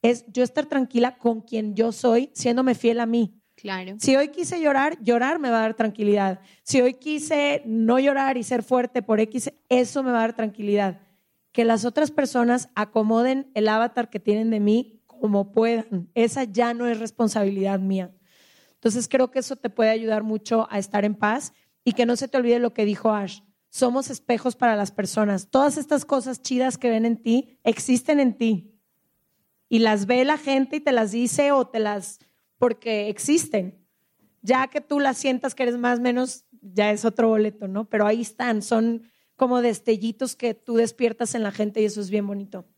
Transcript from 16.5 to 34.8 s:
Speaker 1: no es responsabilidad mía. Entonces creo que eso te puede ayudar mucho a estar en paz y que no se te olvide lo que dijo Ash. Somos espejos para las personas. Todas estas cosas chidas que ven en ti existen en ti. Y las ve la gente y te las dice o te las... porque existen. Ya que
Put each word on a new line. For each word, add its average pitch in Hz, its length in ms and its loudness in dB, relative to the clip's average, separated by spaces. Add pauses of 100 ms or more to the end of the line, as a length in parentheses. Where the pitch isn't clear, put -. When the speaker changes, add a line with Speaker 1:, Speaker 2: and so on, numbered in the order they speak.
Speaker 1:
no 240 120 -4
es 233 140 -2
responsabilidad 196 800 -2
mía. 190 320 -2 (600)
Entonces 226 340 -2
creo 254 220 2
que 262 100 -2
eso 262 160 -8
te - 120 -8
puede 220 220 2
ayudar 220 320 0
mucho 220 480 -2
a 214 80 -2
estar 202 260 -2
en 208 100 0
paz 220 380 -2 (320)
y 247 80 2
que 240 140 2
no 240 100 0
se 269 120 -6
te 269 100 0
olvide 240 220 2
lo 233 120 0
que 220 140 -2
dijo 208 260 0
Ash. 202 280 -6 (280)
Somos 262 420 0
espejos 240 460 -4
para 233 180 2
las 202 160 -2
personas. 202 600 -2
Todas 277 260 4
estas 294 280 -2
cosas 262 360 -4
chidas 254 380 -2
que 247 100 -2
ven 226 160 2
en 233 160 0
ti 233 440 0
existen 254 560 2
en 247 180 2
ti. 220 360 -2 (960)
Y 226 120 2
las 214 260 2
ve 247 180 4
la 294 140 0
gente 269 380 -2
y 302 40 -4
te 294 120 0
las 220 200 0
dice 247 400 0
o 262 140 2
te 226 120 -8
las... 208 420 -4 (380)
porque 220 500 -2
existen. 208 760 -2 (580)
Ya 254 260 0
que 294 120 -6